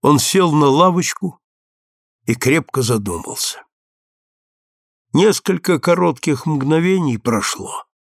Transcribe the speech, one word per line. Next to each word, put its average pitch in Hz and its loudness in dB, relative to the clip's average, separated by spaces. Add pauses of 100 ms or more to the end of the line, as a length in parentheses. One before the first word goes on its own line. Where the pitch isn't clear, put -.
Он 147 4
сел 180 0
на 147 4
лавочку 170 0 (840)
и 117 0
крепко 131 -2
задумался. 101 -6 (1500)
Несколько 180 2
коротких 170 0
мгновений 156 0
прошло, - -6 (320)